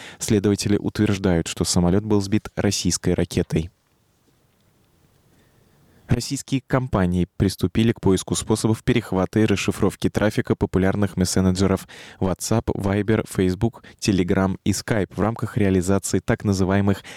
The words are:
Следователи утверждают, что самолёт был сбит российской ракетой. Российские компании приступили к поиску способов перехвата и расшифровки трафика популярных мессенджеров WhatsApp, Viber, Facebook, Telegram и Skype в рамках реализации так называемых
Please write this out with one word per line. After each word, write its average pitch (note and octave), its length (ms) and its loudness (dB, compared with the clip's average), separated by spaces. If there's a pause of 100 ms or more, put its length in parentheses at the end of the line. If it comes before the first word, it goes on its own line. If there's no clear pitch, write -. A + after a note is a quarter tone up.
(200)
Следователи G2+ 580 2
утверждают, F#2+ 720 0
что - 160 -4
самолёт F2+ 400 2
был G#2+ 180 2
сбит G2+ 340 -2
российской F2+ 600 -2
ракетой. E2+ 560 -2 (2500)
Российские B2+ 580 -4
компании F#2 720 0
приступили G#2 560 0
к - 80 -8
поиску F#2 340 0
способов - 480 -2
перехвата G#2 560 0
и A2 60 4
расшифровки G2 640 0
трафика - 440 -2
популярных G2 640 0
мессенджеров F#2 720 2 (320)
WhatsApp, F#2 460 -2 (100)
Viber, G2+ 500 0
Facebook, F#2+ 600 -2 (160)
Telegram F#2+ 640 2
и G2+ 60 2
Skype G2+ 440 -4
в F2+ 60 -2
рамках A2 340 -2
реализации F#2+ 640 2
так - 240 -2
называемых G2 600 2 (120)